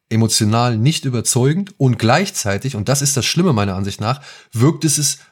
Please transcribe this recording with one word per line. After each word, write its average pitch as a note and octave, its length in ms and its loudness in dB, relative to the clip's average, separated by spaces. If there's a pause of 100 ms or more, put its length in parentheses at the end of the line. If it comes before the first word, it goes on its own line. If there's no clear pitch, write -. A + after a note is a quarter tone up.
emotional A2+ 680 2
nicht C3 280 0
überzeugend C3 760 0
und B2+ 220 2
gleichzeitig, B2 760 0
und G#2 140 -4
das C#3 120 0
ist C#3+ 160 -2
das A#2 100 0
Schlimme F3 260 2
meiner G2+ 240 0
Ansicht G2 240 -6
nach, A#2 200 -2 (320)
wirkt C3+ 320 2
es, D3 140 2
es, D3 200 -4 (140)